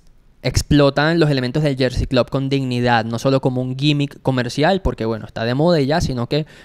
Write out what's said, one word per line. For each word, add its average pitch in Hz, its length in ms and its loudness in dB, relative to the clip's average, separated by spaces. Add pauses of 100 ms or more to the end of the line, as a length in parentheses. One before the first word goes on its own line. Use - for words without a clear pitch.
(420)
explotan 143 800 2
los 151 80 4
elementos 135 340 -2
del 139 140 0
Jersey 127 300 -2
Club 120 240 0
con 135 180 -2
dignidad, 123 560 0
no 113 140 -4
solo 135 240 2
como 127 180 -2
un 127 160 -6
gimmick 143 460 0
comercial, 139 580 0
porque, - 240 -4
bueno, 110 220 -4
está - 180 -8
de 117 80 0
moda 156 280 2
y 131 60 0
ya, 156 140 0
sino 123 260 -2
que 151 200 -2 (180)